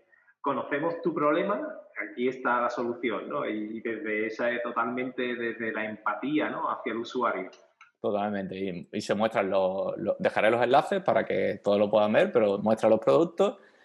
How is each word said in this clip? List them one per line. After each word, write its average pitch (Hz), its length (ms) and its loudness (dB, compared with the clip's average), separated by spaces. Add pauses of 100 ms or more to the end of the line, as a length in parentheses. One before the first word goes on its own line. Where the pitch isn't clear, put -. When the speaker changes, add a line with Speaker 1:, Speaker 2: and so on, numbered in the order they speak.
(400)
Speaker 1:
"conocemos 143 640 -2
tu 165 100 0
problema, 156 480 0 (500)
aquí 123 180 -2
está 123 320 0
la 120 100 0
solución", 117 580 -4
¿no? 104 160 -4
Y, 107 340 -6
y - 20 -10
desde 107 460 -4
esa, 120 260 -2
eh, 117 100 -4
totalmente 123 720 -4
desde 113 380 -4
la 110 120 -4
empatía, 131 640 -2
¿no? - 220 -4
Hacia - 220 -4
el 113 60 -4
usuario. 117 520 -2 (500)
Speaker 2:
Totalmente. 101 560 -2
Y, 95 360 -6
y 104 80 -4
se 107 140 -2
muestran 104 360 0
los, 95 460 0
los, 98 240 -2
dejaré 101 300 4
los 120 120 4
enlaces 151 400 2
para 110 220 2
que 98 380 -2
todos 101 160 4
lo 104 120 4
puedan 107 220 4
ver, 175 200 4
pero 101 260 4
muestra 110 300 2
los 110 120 6
productos, 165 580 2 (260)